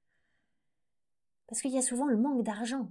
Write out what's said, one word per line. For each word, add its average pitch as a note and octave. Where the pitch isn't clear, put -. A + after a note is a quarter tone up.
Parce -
qu'il C4+
y C4
a B3+
souvent B3
le B3
manque B3+
d'argent. A3+